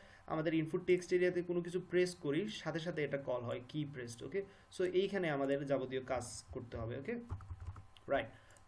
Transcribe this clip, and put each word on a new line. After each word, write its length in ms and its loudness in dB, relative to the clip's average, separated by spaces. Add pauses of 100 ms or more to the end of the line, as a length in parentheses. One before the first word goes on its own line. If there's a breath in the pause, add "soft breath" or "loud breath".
(280 loud breath)
আমাদের 260 2
ইনপুট 320 0
টেক্সট 280 4
এরিয়াতে 280 4
কোনো 200 0
কিছু 180 -4 (100)
প্রেস 260 4
করি 340 0
সাথে 300 -4
সাথে 240 -2
এটা 140 0
কল 240 -2
হয় 280 -4
কি 160 -2
প্রেসড। 380 -8
ওকে, 200 -2 (340 loud breath)
so 60 2
এইখানে 460 2
আমাদের 360 2
যাবতীয় 400 0
কাজ 460 -4
করতে 260 -8
হবে। 200 -4
ওকে, 160 -4 (920)
রাইট। 200 2 (400 loud breath)